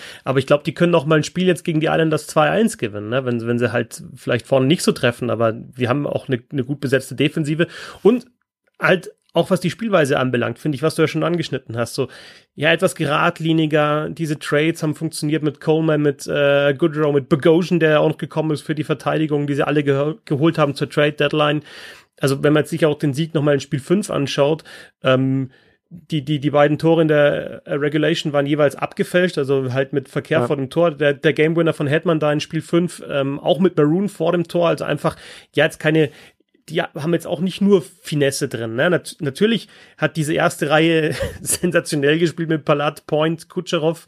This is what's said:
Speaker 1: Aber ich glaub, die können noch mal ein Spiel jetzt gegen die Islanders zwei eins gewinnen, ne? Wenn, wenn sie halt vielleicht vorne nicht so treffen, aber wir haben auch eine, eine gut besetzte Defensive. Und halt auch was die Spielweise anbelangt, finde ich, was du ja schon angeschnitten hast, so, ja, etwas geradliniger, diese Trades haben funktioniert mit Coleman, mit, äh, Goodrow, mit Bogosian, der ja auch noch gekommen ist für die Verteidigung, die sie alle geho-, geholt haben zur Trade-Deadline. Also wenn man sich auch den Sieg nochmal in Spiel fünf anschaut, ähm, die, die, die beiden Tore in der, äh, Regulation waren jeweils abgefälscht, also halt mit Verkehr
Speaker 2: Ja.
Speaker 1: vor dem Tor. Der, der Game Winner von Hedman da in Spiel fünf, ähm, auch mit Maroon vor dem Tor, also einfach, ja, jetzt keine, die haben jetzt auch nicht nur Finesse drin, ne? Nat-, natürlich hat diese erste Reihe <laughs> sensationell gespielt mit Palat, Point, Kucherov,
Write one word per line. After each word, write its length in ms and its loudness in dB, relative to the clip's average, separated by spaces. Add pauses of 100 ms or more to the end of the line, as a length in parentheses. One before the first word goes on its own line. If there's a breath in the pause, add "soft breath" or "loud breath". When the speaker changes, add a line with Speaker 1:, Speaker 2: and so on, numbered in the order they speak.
(240 loud breath)
Speaker 1:
Aber 140 0
ich 80 0
glaub, 180 2
die 80 -4
können 180 2
noch 140 2
mal 120 2
ein 60 4
Spiel 240 -4
jetzt 180 0
gegen 160 0
die 80 0
Islanders 380 0
zwei 220 2
eins 300 0
gewinnen, 320 -6
ne? 160 -2
Wenn, 200 -2
wenn 120 0
sie 140 0
halt 300 -6 (120)
vielleicht 320 -4
vorne 200 2
nicht 160 0
so 100 2
treffen, 360 -2
aber 260 0 (200)
wir 160 -2
haben 160 -2
auch 220 -6
eine, 220 -2
eine 140 -4
gut 160 -6
besetzte 340 0
Defensive. 520 0 (360 loud breath)
Und 240 4 (540)
halt 300 0 (240)
auch 160 2
was 100 0
die 100 -2
Spielweise 480 0
anbelangt, 400 -2
finde 180 -4
ich, 60 -8
was 120 0
du 80 0
ja 60 4
schon 160 -4
angeschnitten 520 -4
hast, 180 -4
so, 140 -4 (460 loud breath)
ja, 160 0
etwas 240 0
geradliniger, 1160 0
diese 280 -6
Trades 440 -2
haben 120 -2
funktioniert 480 -4
mit 180 -4
Coleman, 420 2
mit, 240 -2
äh, 480 2
Goodrow, 400 0
mit 140 0
Bogosian, 520 4
der 100 4
ja 100 6
auch 100 2
noch 80 -6
gekommen 320 -4
ist 120 -4
für 120 -4
die 100 -4
Verteidigung, 640 -2
die 80 -2
sie 120 0
alle 160 0
geho-, 420 0
geholt 340 0
haben 160 2
zur 140 -4
Trade-Deadline. 760 0 (580 loud breath)
Also 240 0
wenn 80 4
man 140 2
sich 180 -2
auch 140 2
den 160 0
Sieg 180 -4
nochmal 220 2
in 60 0
Spiel 200 -6
fünf 300 -2
anschaut, 540 -2 (380 loud breath)
ähm, 480 0 (380 soft breath)
die, 360 -8
die, 160 -2
die 100 -2
beiden 280 4
Tore 240 4
in 60 2
der, 580 0
äh, 80 -6
Regulation 580 0
waren 140 2
jeweils 300 2
abgefälscht, 640 0
also 340 0
halt 220 -2
mit 140 -2
Verkehr 320 -2
Speaker 2:
Ja. 60 0
Speaker 1:
vor 100 0
dem 140 -4
Tor. 200 2
Der, 240 0
der 180 2
Game 240 2
Winner 160 2
von 140 -4
Hedman 340 0
da 100 0
in 100 0
Spiel 200 -6
fünf, 480 -2
ähm, 320 -4
auch 180 2
mit 180 2
Maroon 320 2
vor 240 -4
dem 120 0
Tor, 240 0
also 160 -2
einfach, 320 -4 (380 loud breath)
ja, 100 4
jetzt 160 -2
keine, 300 2 (580 loud breath)
die 120 -4
haben 320 -4
jetzt 140 -2
auch 140 -4
nicht 200 -4
nur 220 4
Finesse 640 -2
drin, 280 -6
ne? 120 2
Nat-, 320 -2
natürlich 480 0 (300 loud breath)
hat 180 -2
diese 180 -2
erste 360 0
Reihe 420 2
<laughs> 280 -8
sensationell 800 0
gespielt 320 -2
mit 140 -2
Palat, 420 -2
Point, 420 -2
Kucherov, 600 -4